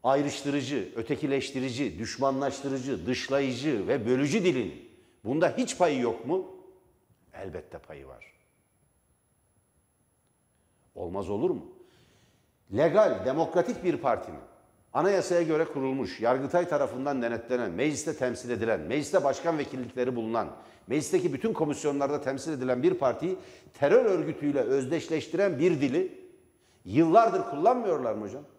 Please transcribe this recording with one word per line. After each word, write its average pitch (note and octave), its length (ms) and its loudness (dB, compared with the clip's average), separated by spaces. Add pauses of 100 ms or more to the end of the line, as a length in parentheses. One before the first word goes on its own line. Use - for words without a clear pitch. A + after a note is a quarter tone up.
ayrıştırıcı, C#3 920 0
ötekileştirici, C3 1040 -2
düşmanlaştırıcı, C3+ 1040 -2
dışlayıcı B2+ 840 -2
ve A#2+ 180 0
bölücü C#3 380 2
dilin C3 480 0 (320)
bunda D3+ 340 2
hiç - 200 -2
payı D3+ 220 2
yok A#2 260 -2
mu? F3+ 220 -2 (880)
Elbette E2+ 440 -12
payı C#2 300 -18
var. B1 260 -20 (2500)
Olmaz F#2 340 -6
olur A2 200 0
mu? C3+ 160 -4 (1120)
Legal, E3+ 480 4
demokratik E3 580 0
bir E3+ 140 0
partinin, A#2 420 -2 (540)
anayasaya F3 500 2
göre D#3+ 220 2
kurulmuş, C3+ 540 -4
Yargıtay C3 480 2
tarafından C#3 540 -2
denetlenen, A#2 500 -2
mecliste C#3 440 -2
temsil B2 340 -4
edilen, A2+ 300 0
mecliste C#3 440 0
başkan D3+ 340 0
vekillikleri B2+ 580 -4
bulunan, A2+ 400 -2 (320)
meclisteki D3+ 460 0
bütün G#3+ 200 0
komisyonlarda C#3+ 680 0
temsil C3+ 300 -4
edilen B2+ 320 0
bir F3+ 100 6
partiyi E3 440 0 (360)
terör G#3+ 320 6
örgütüyle C#3+ 540 0
özdeşleştiren D3 1000 0
bir D#3+ 220 4
dili C#3+ 480 -2 (560)
yıllardır E3+ 560 6
kullanmıyorlar E3+ 720 0
mı G#2 120 -6
hocam? B2 180 -10 (160)